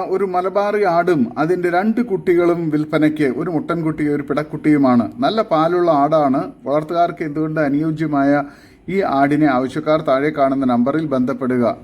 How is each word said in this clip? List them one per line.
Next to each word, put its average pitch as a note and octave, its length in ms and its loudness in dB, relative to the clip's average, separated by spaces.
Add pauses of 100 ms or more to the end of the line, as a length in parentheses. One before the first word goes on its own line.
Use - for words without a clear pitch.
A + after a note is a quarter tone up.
(140)
ഒരു G3 200 0
മലബാറി G3+ 480 0 (100)
ആടും E3+ 300 2 (200)
അതിൻ്റെ F3+ 340 0
രണ്ട് G#3+ 220 0 (120)
കുട്ടികളും E3+ 500 2 (140)
വിൽപ്പനയ്ക്ക്, D3+ 520 0 (140)
ഒരു E3+ 140 -4
മുട്ടൻകുട്ടിയും D#3 640 -4
ഒരു C#3+ 120 -6
പിടക്കുട്ടിയുമാണ്. C#3+ 760 2 (200)
നല്ല G3+ 140 0 (120)
പാലുള്ള E3+ 380 2 (140)
ആടാണ്. D3 380 2 (260)
വളർത്തുകാർക്ക് E3 640 -2
എന്തുകൊണ്ട് D#3 300 -4 (100)
അനുയോജ്യമായ D3 640 0 (640)
ഈ G3 40 0 (200)
ആടിനെ C#3+ 360 4
ആവശ്യക്കാർ D3+ 540 0
താഴെ C#3 300 2
കാണുന്ന C3+ 340 2
നമ്പറിൽ C#3 320 0 (100)
ബന്ധപ്പെടുക. B2+ 500 0 (200)